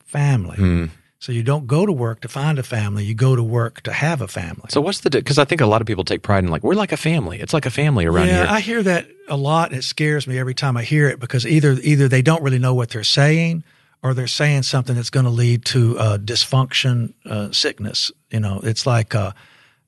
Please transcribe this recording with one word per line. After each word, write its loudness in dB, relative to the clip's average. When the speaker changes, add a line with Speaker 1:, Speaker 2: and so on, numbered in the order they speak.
Speaker 1:
family. -2
Speaker 2:
Mm. 2
Speaker 1:
So -10
you -2
don't -2
go 2
to 2
work -4
to -12
find -2
a -4
family. -4
You -4
go 2
to 0
work -2
to -8
have -2
a -6
family. -10
Speaker 2:
So 0
what's -2
the -2
di-, 2
'cause -2
I 6
think 0
a 4
lot 4
of -6
people -4
take -4
pride 2
in, 0
like, -2
"We're 2
like -2
a 0
family. -2
It's -8
like 0
a -2
family 2
around 4
Speaker 1:
Yeah, 4
Speaker 2:
here." 2
Speaker 1:
I 0
hear -2
that 0
a -4
lot, 0
and -6
it -10
scares -2
me -4
every -4
time -2
I -4
hear 4
it -4
because -2
either, 4
either 4
they 4
don't 2
really 0
know 2
what -2
they're -6
saying 2
or 0
they're -2
saying 0
something -2
that's -4
gonna 2
lead 2
to, 2
uh, 2
dysfunction, 0
uh, -6
sickness. -4
You -2
know, -2
it's -2
like, 2
uh, -2